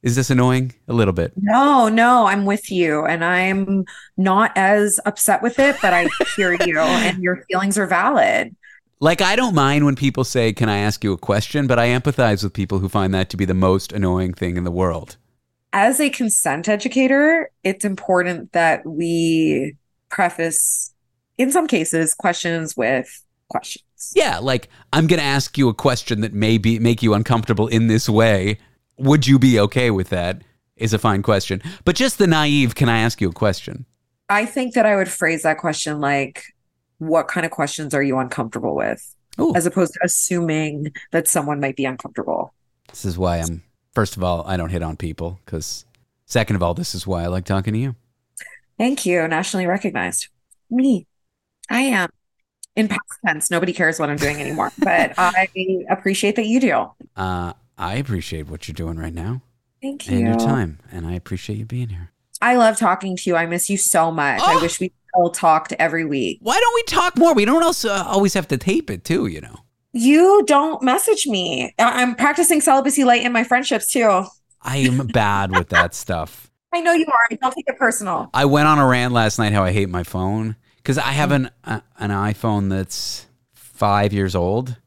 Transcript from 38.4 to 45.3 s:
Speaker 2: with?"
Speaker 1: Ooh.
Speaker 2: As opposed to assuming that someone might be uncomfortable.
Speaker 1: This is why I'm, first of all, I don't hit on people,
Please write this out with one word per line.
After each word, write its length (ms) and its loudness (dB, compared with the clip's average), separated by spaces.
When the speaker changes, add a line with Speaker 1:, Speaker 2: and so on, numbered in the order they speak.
Speaker 2:
with?" 400 -6
Speaker 1:
Ooh. 160 0
Speaker 2:
As 120 2
opposed 260 0
to 100 -10
assuming 880 -4
that 160 0
someone 320 -2
might 160 -4
be 80 -4
uncomfortable. 680 -6
Speaker 1:
This 160 -18
is 140 -4
why 200 0
I'm, 240 -8
first 240 -2
of 80 -4
all, 220 -2
I 100 -4
don't 140 -4
hit 120 -4
on 140 -8
people, 500 -10